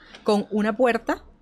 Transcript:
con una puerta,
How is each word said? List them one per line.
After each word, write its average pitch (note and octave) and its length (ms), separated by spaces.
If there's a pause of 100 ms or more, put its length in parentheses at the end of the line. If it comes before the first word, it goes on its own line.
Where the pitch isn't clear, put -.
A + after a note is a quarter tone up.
(240)
con G#3 280
una G#3+ 260
puerta, B3 460 (180)